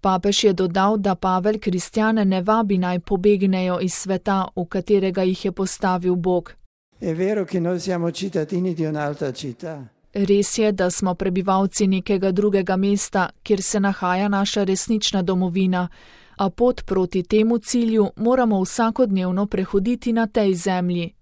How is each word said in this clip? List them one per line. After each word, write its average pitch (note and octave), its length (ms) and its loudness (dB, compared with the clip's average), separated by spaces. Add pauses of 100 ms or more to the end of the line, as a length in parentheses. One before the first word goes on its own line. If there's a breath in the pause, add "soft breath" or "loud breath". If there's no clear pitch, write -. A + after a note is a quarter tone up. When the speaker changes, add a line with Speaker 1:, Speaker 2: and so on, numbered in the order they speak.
Speaker 1:
Papež G3 440 0
je G3+ 80 6
dodal, F#3+ 460 2
da G3 160 0
Pavel F#3+ 440 0
kristjane G#3+ 640 0
ne F#3+ 180 2
vabi, G#3 360 2
naj F3+ 220 0
pobegnejo F#3 800 2
iz F#3 140 -2
sveta, F#3+ 500 -2 (120)
v F3+ 80 -4
katerega F#3+ 580 0
jih F#3 220 -2
je F#3+ 80 -2
postavil F#3 640 -2
Bog. F3+ 360 0 (460)
Speaker 2:
È D#3+ 160 -4
vero F#3+ 300 -2
che F#3 160 -4
noi F3 200 -2
siamo E3+ 300 -2
cittadini F3+ 640 -4
di D#3+ 100 -2
un'altra D3 480 -4
città. C#3 680 -12 (140)
Speaker 1:
Res G3+ 460 2
je, G#3+ 140 2
da F#3 180 0
smo F#3 240 -2
prebivalci F#3+ 720 0
nekega F#3+ 460 0
drugega G3 440 2
mesta, G3 540 0 (120)
kjer G3 200 0
se - 180 0
nahaja F#3+ 480 0
naša G3+ 360 0
resnična G3 580 0
domovina, F#3 680 0 (480 loud breath)
a G3 140 0
pot B3 360 2
proti F#3 360 0
temu A3 360 2
cilju A3+ 580 2
moramo A3+ 460 2
vsakodnevno G3+ 840 0
prehoditi G#3 680 -2
na A3+ 140 2
tej G#3 280 2
zemlji. F3 680 -2